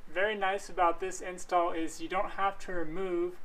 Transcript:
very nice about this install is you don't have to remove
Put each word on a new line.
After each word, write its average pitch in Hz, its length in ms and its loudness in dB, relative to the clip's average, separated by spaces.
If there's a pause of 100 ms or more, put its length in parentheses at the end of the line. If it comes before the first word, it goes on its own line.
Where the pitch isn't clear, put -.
(120)
very 208 240 0
nice 196 320 0
about 175 320 4
this 190 200 -4
install 180 520 2
is 165 280 -4
you 160 80 -6
don't 185 240 -2
have 196 280 0
to - 120 -4
remove 175 600 0 (100)